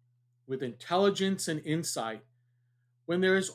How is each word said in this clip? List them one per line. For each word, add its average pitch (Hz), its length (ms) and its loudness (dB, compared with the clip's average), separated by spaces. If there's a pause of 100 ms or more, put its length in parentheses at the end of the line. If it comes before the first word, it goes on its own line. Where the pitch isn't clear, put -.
(460)
with 131 160 -6
intelligence 190 840 0
and 156 160 -4
insight 143 640 -4 (800)
when 175 160 0
there 190 160 6
is 190 160 -2